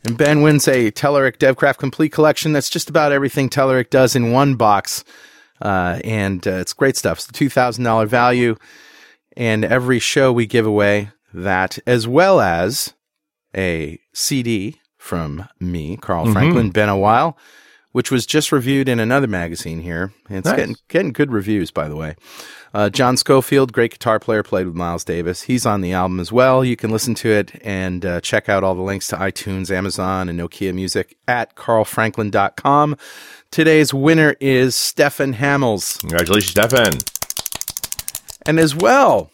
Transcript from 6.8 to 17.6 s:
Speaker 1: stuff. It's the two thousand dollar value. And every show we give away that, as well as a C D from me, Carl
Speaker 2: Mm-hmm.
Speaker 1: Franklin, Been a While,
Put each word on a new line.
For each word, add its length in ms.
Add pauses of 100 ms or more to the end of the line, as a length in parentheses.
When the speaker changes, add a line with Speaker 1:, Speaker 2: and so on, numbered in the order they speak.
Speaker 1:
stuff. 220
It's 80
the 60
two 180
thousand 340
dollar 220
value. 500 (800)
And 300
every 320
show 340
we 140
give 180
away 460 (240)
that, 520
as 220
well 320
as 540 (600)
a 440 (160)
C 280
D 380 (160)
from 500 (140)
me, 380
Carl 260
Speaker 2:
Mm-hmm. 80
Speaker 1:
Franklin, 380
Been 180
a 80
While, 400 (560)